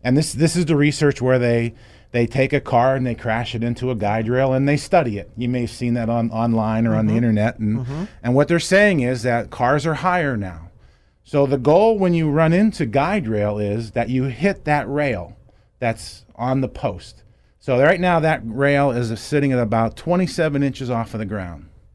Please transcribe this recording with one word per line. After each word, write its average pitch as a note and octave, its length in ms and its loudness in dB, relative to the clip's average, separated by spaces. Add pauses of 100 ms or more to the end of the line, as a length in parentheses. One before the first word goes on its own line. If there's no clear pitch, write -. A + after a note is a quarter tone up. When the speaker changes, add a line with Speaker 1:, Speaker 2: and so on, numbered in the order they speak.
Speaker 1:
and B2+ 140 2
this, D#3 160 2
this D#3 240 0
is F3 100 2
the D3+ 120 2
research C#3+ 440 2
where B2+ 160 2
they, A#2 360 0 (380)
they A#2+ 140 2
take C3 280 0
a C#3+ 80 0
car C3 340 2
and B2+ 100 -2
they A#2+ 100 -2
crash A#2 380 -4
it A2+ 120 -4
into A#2+ 260 -2
a B2 40 -2
guide G#2+ 340 -2
rail C3 240 2
and C3+ 120 0
they C#3+ 120 2
study C#3 400 0
it. F#2 180 -10
You A#2+ 140 -4
may B2 120 -2
have A#2 100 -4
seen A#2+ 240 -2
that A#2 120 -2
on, A#2 240 0
online A2+ 560 0
or A2 80 2
on G#2+ 120 2
the G#2 40 2
Speaker 2:
Mm-hmm. A2 60 2
Speaker 1:
internet. A2+ 420 0
And, A2 200 -2
Speaker 2:
Mm-hmm. C3+ 240 -6 (200)
Speaker 1:
and B2 100 -2
what C#3+ 140 4
they're E3+ 140 0
saying F#3+ 400 4
is B2 220 -2
that A#2+ 260 -2
cars C3+ 360 0
are D#3+ 100 -2
higher D3+ 420 -2
now. F2+ 320 -8 (560)
So C#3+ 200 2
the C3+ 120 0
goal F#3 420 4
when F#3 140 2
you D#3+ 160 2
run D#3+ 240 4
into G3 320 2
guide C#3+ 420 0
rail G#2 320 0
is G#2 320 -2
that A#2+ 160 -2
you B2+ 180 0
hit C#3+ 380 -2
that D3 260 0
rail C3+ 460 -4 (440)
that's - 440 -6 (140)
on C3 240 -2
the B2+ 80 -4
post. - 500 -10 (400)
So B2+ 220 0
right E3+ 180 4
now F3 200 2
that D#3 240 0
rail C#3 480 0
is A#2 300 -4
sitting C#3+ 320 0
at B2+ 60 2
about A2+ 360 0
twenty-seven D#3+ 680 0
inches C3+ 260 -4
off A#2 240 -4
of A2 80 -6
the - 40 -6
ground F2+ 440 -10 (240)